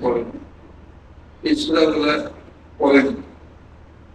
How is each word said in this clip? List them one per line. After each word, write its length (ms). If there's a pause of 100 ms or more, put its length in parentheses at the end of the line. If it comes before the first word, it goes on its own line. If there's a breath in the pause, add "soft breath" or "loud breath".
পড়েন। 240 (1160)
এই 120
সূরাগুলো 720 (480)
পড়েন, 380 (1000)